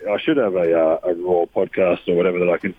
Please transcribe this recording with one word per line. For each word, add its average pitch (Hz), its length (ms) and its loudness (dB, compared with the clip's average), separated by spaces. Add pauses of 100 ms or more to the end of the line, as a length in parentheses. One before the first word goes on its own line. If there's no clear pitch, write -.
I 101 80 0
should 160 180 0
have 107 180 0
a, 85 240 2
uh, 80 260 2
a 87 100 0
Raw 87 320 0
podcast 92 640 -2
or 90 80 2
whatever 90 240 0
that 90 100 0
I 85 80 0
can. 95 200 -6